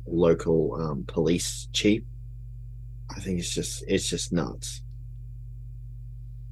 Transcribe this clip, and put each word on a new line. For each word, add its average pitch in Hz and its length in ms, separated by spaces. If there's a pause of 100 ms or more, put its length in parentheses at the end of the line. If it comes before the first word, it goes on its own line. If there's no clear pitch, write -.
local, 82 680
um, 76 320
police - 680
chief, 107 300 (1120)
I - 40
think 90 200
it's - 140
just, - 340
it's 92 200
just - 240
nuts. 65 500 (1700)